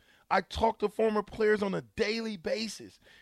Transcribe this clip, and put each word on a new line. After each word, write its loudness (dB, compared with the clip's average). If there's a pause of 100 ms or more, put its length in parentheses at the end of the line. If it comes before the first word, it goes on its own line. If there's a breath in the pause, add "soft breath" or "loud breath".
(320 soft breath)
I 4
talk 0
to 0
former 2
players 2
on -2
a -4 (120)
daily -2
basis. -6 (220 soft breath)